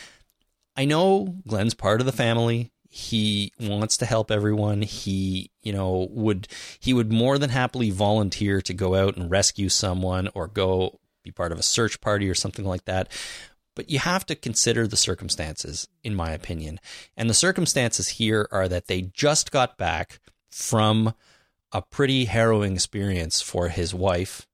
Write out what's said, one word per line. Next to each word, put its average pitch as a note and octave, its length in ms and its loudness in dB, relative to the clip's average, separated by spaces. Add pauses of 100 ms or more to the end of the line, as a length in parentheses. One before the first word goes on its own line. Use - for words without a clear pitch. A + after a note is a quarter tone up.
(760)
I C3+ 80 0
know F#3 520 2 (100)
Glenn's G#2+ 280 0
part G#2+ 260 2
of C3 60 2
the C3 60 0
family. A#2 580 0 (200)
He G#2 720 -2
wants G#2+ 380 -2
to A#2+ 80 0
help A2 240 0
everyone. G#2 520 2
He, F#2+ 680 -2 (120)
you G#2+ 100 -4
know, F#2 380 0
would, G#2+ 380 0 (300)
he B2+ 160 0
would A2+ 180 2
more B2 260 4
than C#3 120 0
happily B2 400 0
volunteer G2+ 720 2
to - 120 -6
go F#2 200 0
out G2 220 2
and F2 140 -6
rescue G2 380 2
someone F#2 640 0
or F2 120 -4
go F#2+ 520 0 (260)
be - 60 -16
part F2 220 -4
of D#2+ 60 -6
a - 60 -4
search - 360 0
party G2+ 300 0
or F2 40 0
something - 300 -4
like F#2 220 -4
that. F#2 220 -2 (640)
But - 160 -12
you C#3+ 80 0
have F3+ 280 0
to D#3 80 -4
consider A#2 520 0
the - 100 -2
circumstances, D#2 880 -4 (160)
in A2 120 -6
my E2 160 -2
opinion. D#2+ 500 -8 (360)
And A2+ 120 0
the A2+ 60 2
circumstances D3+ 760 2
here A2 420 0
are F#2+ 180 0
that F2+ 180 -2
they F#2 160 -2
just D3 480 0
got B2+ 260 0
back E2+ 440 -4 (300)
from A2 640 2 (580)
a G2 120 -4
pretty C3+ 420 2
harrowing A2 500 4
experience F#2 680 -2
for F2 260 -2
his E2+ 260 -2
wife F#2 600 -2